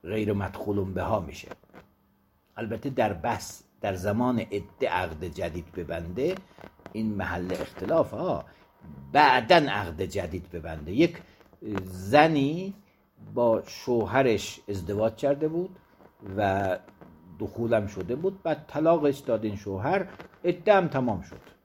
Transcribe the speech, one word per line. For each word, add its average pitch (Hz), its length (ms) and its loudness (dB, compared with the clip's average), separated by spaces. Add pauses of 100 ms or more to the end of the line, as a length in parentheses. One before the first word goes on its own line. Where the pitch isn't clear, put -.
غیر 104 280 0
مدخول 101 520 -2
به 92 180 -4
ها 104 180 0
می‌شه. - 280 -12 (1080)
البته 110 340 -6
در 117 220 2
بحث 104 500 -6 (180)
در 101 140 0
زمان 110 440 0
عده 101 500 -4
عقد 87 360 -2
جدید 85 480 -6
ببنده 90 640 -4 (580)
این 110 220 -2
محل 90 460 -4
اختلاف - 500 0
ها، 123 340 -4 (680)
بعداً 131 440 8
عقد 98 460 0
جدید 90 480 -6
ببنده. 80 420 -8
یک 165 300 2 (640)
زنی 147 880 4 (600)
با 113 320 4
شوهرش 117 1040 0
ازدواج 104 460 -2
کرده 143 340 0
بود 175 280 -4 (600)
و 98 420 2 (600)
دخولم 110 480 0
شده 98 300 -6
بود، 190 260 -4
بعد 151 260 -2
طلاقش 151 500 4
داد 110 260 -2
این 104 120 -2
شوهر، 123 500 -2 (380)
عده 175 300 4
هم 185 140 6
تمام 123 340 0
شد - 180 -16 (240)